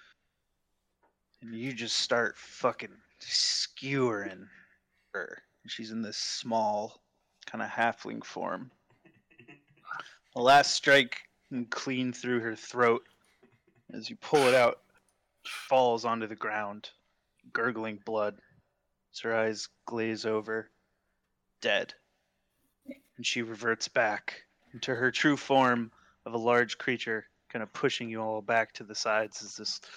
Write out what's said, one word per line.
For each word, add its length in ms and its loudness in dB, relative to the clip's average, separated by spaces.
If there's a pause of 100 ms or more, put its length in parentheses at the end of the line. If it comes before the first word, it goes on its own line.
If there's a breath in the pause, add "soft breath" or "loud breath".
(1400 soft breath)
and 140 -12
you 180 -6
just 240 -4
start 400 0
fucking 580 -6 (240)
skewering 1300 -2 (680 soft breath)
her. 260 -8 (260)
She's 240 -12
in 120 -4
this 140 -8
small, 840 -2 (460)
kinda 200 -8
halfling 560 -4
form. 460 -8 (1700 loud breath)
The 60 -2
last 340 10
strike 520 4 (440)
clean 420 -2
through 280 -2
her 140 -4
throat. 500 2 (880)
As 180 -12
you 60 -12
pull 300 4
it 60 8
out, 280 6 (640)
falls 600 2
onto 220 0
the 80 -10
ground, 560 -6 (600)
gurgling 540 -4
blood. 340 0 (760)
As 60 -14
her 160 -2
eyes 320 -2 (180)
glaze 400 -4
over, 460 -4 (880)
dead. 340 0 (1200)
And 80 -12
she 160 -2
reverts 480 -4
back 560 -2 (280)
into 220 -4
her 160 2
true 240 2
form 560 4 (340 soft breath)
of 80 -8
a 40 -2
large 400 4
creature, 520 -4 (200)
kinda 180 -8
pushing 420 -2
you 120 -6
all 200 -4
back 320 0
to 120 -12
the 100 -14
sides 480 -2
as 140 -14
this 240 -8 (140 loud breath)